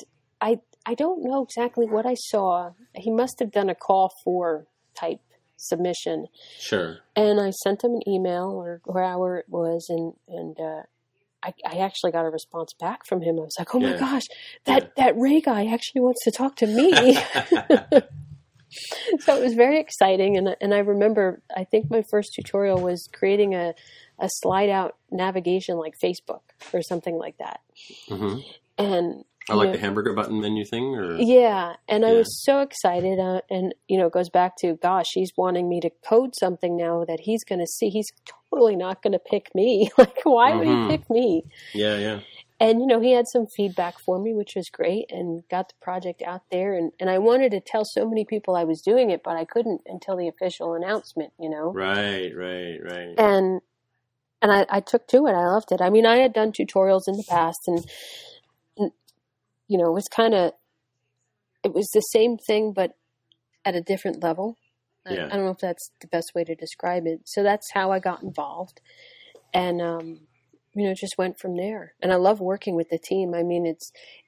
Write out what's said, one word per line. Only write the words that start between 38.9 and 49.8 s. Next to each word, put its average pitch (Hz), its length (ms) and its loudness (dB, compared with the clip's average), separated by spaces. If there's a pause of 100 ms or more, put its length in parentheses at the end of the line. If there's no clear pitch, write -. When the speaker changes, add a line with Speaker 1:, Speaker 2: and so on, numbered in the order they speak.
Speaker 1:
gonna 196 180 0
pick - 360 -4
me. 208 380 4
<laughs> - 40 6
Like, - 260 6
why 254 320 6
would - 120 0
Speaker 2:
Mm-hmm. 226 240 2
Speaker 1:
he 208 60 0
pick - 120 -14
me? 226 340 2 (300)
Speaker 2:
Yeah, 104 240 0
yeah. 104 220 -4 (420)
Speaker 1:
And, 226 200 6
you 262 60 0
know, 233 120 4
he 247 140 4
had 240 180 4
some 226 240 0
feedback 185 400 -4 (100)
for 185 140 0
me, 220 140 -4
which 208 200 -4
was 185 160 -6
great, 185 400 -2
and 170 400 -8
got 185 200 -4
the - 120 -20
project 185 400 -8
out 180 200 -10 (100)
there. 190 240 -2
And, 170 240 -2
and 185 100 -2
I 185 80 2
wanted 240 340 4
to 202 100 -4
tell 220 240 -2
so 208 220 -2
many 220 180 -2
people 208 280 -4
I 170 120 0
was 160 160 -2
doing 226 300 4
it, 170 120 -4
but 165 140 -4
I 165 80 -4
couldn't 226 400 -2